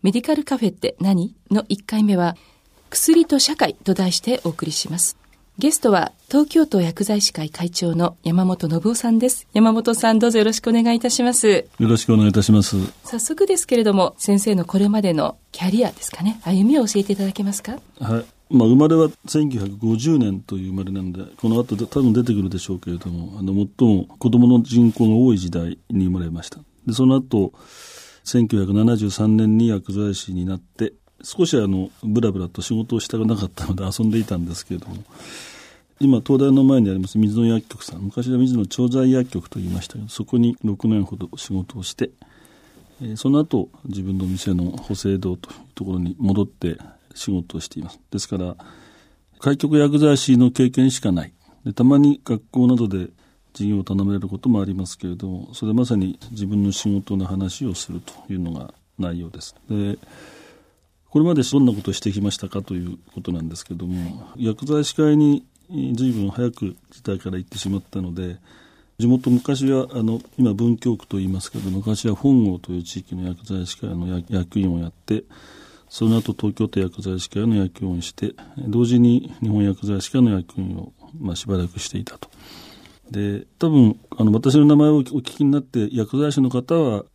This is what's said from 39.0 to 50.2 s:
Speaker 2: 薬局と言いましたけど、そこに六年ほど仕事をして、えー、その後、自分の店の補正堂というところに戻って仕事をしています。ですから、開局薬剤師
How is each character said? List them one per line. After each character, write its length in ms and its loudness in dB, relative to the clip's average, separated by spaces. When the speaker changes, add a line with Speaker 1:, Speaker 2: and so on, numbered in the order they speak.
Speaker 2:
薬 200 2
局 180 -8
と 100 -10
言 100 -6
い 40 -6
ま 80 -4
し 80 -14
た 60 -20
け 60 -12
ど、 100 -12
そ 160 -8
こ 100 -2
に 260 2
六 240 -4
年 160 2
ほ 140 -8
ど 200 -12
仕 180 -10
事 240 -6
を 40 -12
し 120 -12
て、 160 -6
え 40 -10
ー、 100 -10
そ 140 -2
の 80 4
後、 320 -2
自 160 -8
分 160 -4
の 80 -2
店 260 -4
の 120 0
補 320 -6
正 200 -2
堂 200 -4
と 140 -20
い 40 -20
う 20 -20
と 120 -10
こ 60 -6
ろ 60 -4
に 200 -4
戻 240 2
っ 40 0
て 300 -6
仕 140 -8
事 280 -6
を 20 -8
し 80 -14
て 100 -14
い 60 -10
ま 60 -14
す。 100 -20
で 80 -6
す 100 -10
か 100 -6
ら、 180 -8
開 180 0
局 220 2
薬 220 4
剤 180 6
師 180 4